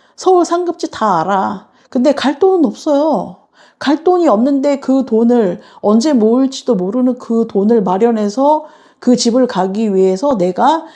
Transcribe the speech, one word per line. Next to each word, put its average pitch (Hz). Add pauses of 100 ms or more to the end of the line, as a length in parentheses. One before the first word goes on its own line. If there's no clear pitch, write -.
(180)
서울 359
상급지 339
다 190
알아. 196 (200)
근데 262
갈 285
돈은 381
없어요. 269 (420)
갈 302
돈이 349
없는데 277
그 262
돈을 233 (180)
언제 226
모을지도 247
모르는 240
그 226
돈을 208
마련해서 226 (340)
그 247
집을 240
가기 196
위해서 190
내가 214 (100)